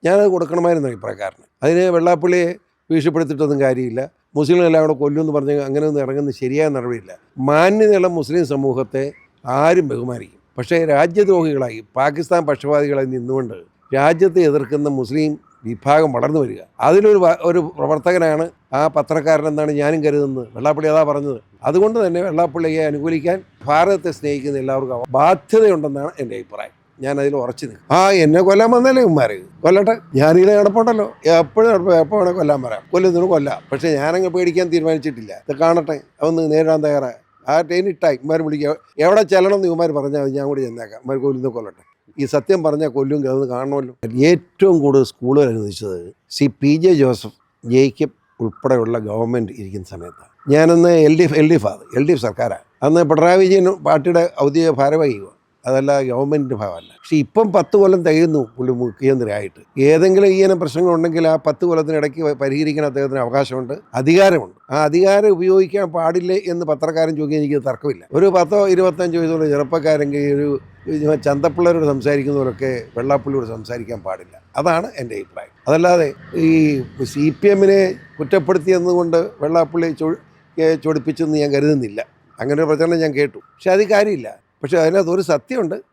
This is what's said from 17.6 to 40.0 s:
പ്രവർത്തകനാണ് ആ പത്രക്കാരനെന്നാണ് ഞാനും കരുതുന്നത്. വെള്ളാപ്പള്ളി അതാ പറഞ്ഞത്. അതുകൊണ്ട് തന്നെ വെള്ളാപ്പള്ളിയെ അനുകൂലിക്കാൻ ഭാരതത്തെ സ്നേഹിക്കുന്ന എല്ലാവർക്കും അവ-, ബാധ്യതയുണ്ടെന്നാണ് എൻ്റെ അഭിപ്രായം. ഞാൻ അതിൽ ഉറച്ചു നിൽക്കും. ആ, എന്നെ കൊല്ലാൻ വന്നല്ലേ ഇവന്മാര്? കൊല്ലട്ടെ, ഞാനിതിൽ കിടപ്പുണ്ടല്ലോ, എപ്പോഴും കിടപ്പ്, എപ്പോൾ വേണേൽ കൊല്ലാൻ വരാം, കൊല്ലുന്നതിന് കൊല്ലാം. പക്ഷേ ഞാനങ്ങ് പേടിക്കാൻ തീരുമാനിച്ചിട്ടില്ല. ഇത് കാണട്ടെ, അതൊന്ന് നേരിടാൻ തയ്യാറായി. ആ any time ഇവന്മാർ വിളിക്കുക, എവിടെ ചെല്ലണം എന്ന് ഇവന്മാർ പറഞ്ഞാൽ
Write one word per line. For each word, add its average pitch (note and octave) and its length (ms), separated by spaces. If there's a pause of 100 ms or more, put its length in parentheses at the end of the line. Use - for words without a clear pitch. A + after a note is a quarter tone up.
പ്രവർത്തകനാണ് D#3 680 (280)
ആ C3+ 80 (140)
പത്രക്കാരനെന്നാണ് D3+ 760
ഞാനും D3 320
കരുതുന്നത്. C#3+ 520
വെള്ളാപ്പള്ളി D3+ 360
അതാ D#3 120
പറഞ്ഞത്. C#3+ 360 (240)
അതുകൊണ്ട് G3 420
തന്നെ F3 220
വെള്ളാപ്പള്ളിയെ D#3+ 600
അനുകൂലിക്കാൻ D#3 480 (280)
ഭാരതത്തെ E3+ 520
സ്നേഹിക്കുന്ന C#3+ 460
എല്ലാവർക്കും C3+ 340
അവ-, A#2+ 200
ബാധ്യതയുണ്ടെന്നാണ് D#3+ 1000
എൻ്റെ A#2 200
അഭിപ്രായം. G#2 360 (300)
ഞാൻ C#3+ 160
അതിൽ C#3+ 140
ഉറച്ചു B2 300
നിൽക്കും. A#2+ 300
ആ, F3 40 (260)
എന്നെ D#3 220
കൊല്ലാൻ G#3 240
വന്നല്ലേ B3+ 340
ഇവന്മാര്? C3 320 (260)
കൊല്ലട്ടെ, G3 320 (200)
ഞാനിതിൽ E3 440
കിടപ്പുണ്ടല്ലോ, G#3+ 480 (320)
എപ്പോഴും G#3+ 320
കിടപ്പ്, F#3 220 (100)
എപ്പോൾ D#3 160
വേണേൽ F3+ 200
കൊല്ലാൻ D3 220
വരാം, A2+ 200 (100)
കൊല്ലുന്നതിന് F3+ 420
കൊല്ലാം. C#3+ 260 (120)
പക്ഷേ C#3 180 (100)
ഞാനങ്ങ് F3 380
പേടിക്കാൻ F3+ 360
തീരുമാനിച്ചിട്ടില്ല. D3+ 600 (160)
ഇത് C#3+ 140
കാണട്ടെ, E3 360 (220)
അതൊന്ന് E3 300
നേരിടാൻ D#3 360
തയ്യാറായി. C3+ 320 (300)
ആ D#3 120
any F3 400
time D3 160
ഇവന്മാർ D#3 300
വിളിക്കുക, D3 280 (280)
എവിടെ G3 180 (100)
ചെല്ലണം F#3+ 240
എന്ന് F#3+ 120
ഇവന്മാർ E3+ 240
പറഞ്ഞാൽ C#3+ 320